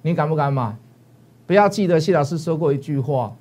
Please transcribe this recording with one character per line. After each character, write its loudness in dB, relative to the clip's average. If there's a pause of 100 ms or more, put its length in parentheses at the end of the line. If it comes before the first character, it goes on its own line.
你 0
敢 0
不 0
敢 0
买？ -2 (720)
不 -2
要 6
记 -2
得 4
谢 0
老 4
师 -4
说 -4
过 0
一 0
句 -4
话 -4